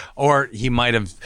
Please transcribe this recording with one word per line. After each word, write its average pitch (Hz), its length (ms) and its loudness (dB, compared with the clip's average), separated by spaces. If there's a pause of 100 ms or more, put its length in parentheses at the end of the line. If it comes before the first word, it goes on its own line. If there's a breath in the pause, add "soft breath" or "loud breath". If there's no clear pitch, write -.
(160 loud breath)
or 139 360 2
he 113 180 -4
might 120 240 2
have. 104 180 -2 (140)